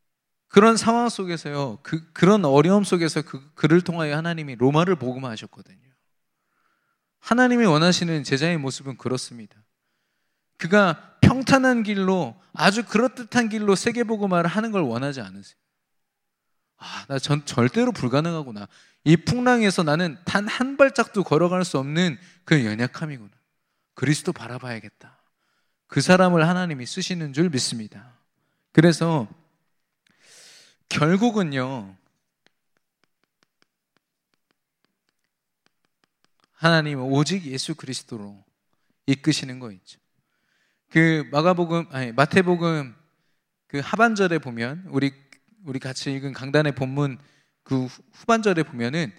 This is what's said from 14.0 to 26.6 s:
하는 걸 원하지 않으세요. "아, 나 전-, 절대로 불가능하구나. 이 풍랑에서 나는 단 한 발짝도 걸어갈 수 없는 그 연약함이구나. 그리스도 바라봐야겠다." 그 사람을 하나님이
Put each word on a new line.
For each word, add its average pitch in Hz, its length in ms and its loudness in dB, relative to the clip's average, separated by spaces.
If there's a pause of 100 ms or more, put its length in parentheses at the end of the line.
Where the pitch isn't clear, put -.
하는 214 220 -4
걸 196 100 0
원하지 131 380 -4
않으세요. 98 380 -18 (1200)
"아, - 300 -16
나 139 100 -4
전-, 147 260 -2
절대로 226 480 0
불가능하구나. 135 720 -4 (380)
이 160 120 6
풍랑에서 233 680 2
나는 156 420 0
단 202 240 -2
한 269 280 -4
발짝도 233 480 2
걸어갈 175 400 2
수 151 140 -2
없는 151 400 -2 (260)
그 147 200 4
연약함이구나. 117 680 -6 (640)
그리스도 147 380 -2
바라봐야겠다." 117 840 -14 (680)
그 - 140 -2
사람을 180 480 4
하나님이 175 380 -4